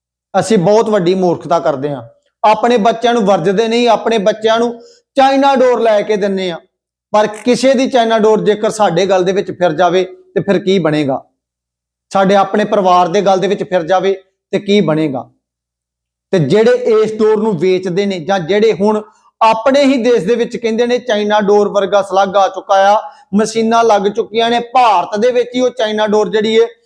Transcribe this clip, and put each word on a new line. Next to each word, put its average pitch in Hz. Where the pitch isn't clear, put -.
ਅਸੀਂ 196
ਬਹੁਤ 214
ਵੱਡੀ 190
ਮੂਰਖਤਾ 175
ਕਰਦੇ 147
ਹਾਂ। 131
ਆਪਣੇ 220
ਬੱਚਿਆਂ 226
ਨੂੰ 233
ਵਰਜਦੇ 190
ਨਹੀਂ, 233
ਆਪਣੇ 220
ਬੱਚਿਆਂ 214
ਨੂੰ 233
ਚਾਈਨਾ 269
ਡੋਰ 247
ਲੈ 220
ਕੇ 208
ਦਿੰਨੇ 190
ਆ। 160
ਪਰ 214
ਕਿਸੇ 247
ਦੀ 254
ਚਾਈਨਾ 226
ਡੋਰ 214
ਜੇਕਰ 208
ਸਾਡੇ 185
ਗਲ 185
ਦੇ 196
ਵਿੱਚ 190
ਫਿਰ 175
ਜਾਵੇ 175
ਤੇ -
ਫਿਰ 185
ਕੀ 190
ਬਣੇਗਾ? 151
ਸਾਡੇ 196
ਆਪਣੇ 196
ਪਰਿਵਾਰ 185
ਦੇ 185
ਗਲ 190
ਦੇ 190
ਵਿੱਚ 190
ਫਿਰ 180
ਜਾਵੇ 185
ਤੇ 196
ਕੀ 202
ਬਣੇਗਾ? 156
ਤੇ 196
ਜਿਹੜੇ 220
ਇਸ 214
ਡੋਰ 214
ਨੂੰ 214
ਵੇਚਦੇ 185
ਨੇ 196
ਜਾਂ 185
ਜਿਹੜੇ 208
ਹੁਣ 208
ਆਪਣੇ 220
ਹੀ 269
ਦੇਸ਼ 226
ਦੇ 220
ਵਿੱਚ 233
ਕਹਿੰਦੇ 226
ਨੇ 240
ਚਾਈਨਾ 208
ਡੋਰ 202
ਵਰਗਾ 196
ਸਲੱਗ 190
ਆ 196
ਚੁੱਕਾ 185
ਆ, 208
ਮਸ਼ੀਨਾਂ 226
ਲੱਗ 202
ਚੁੱਕੀਆਂ 214
ਨੇ, 233
ਭਾਰਤ 208
ਦੇ 240
ਵਿੱਚ 240
ਹੀ 254
ਉਹ 254
ਚਾਈਨਾ 214
ਡੋਰ 208
ਜਿਹੜੀ 220
ਏ 226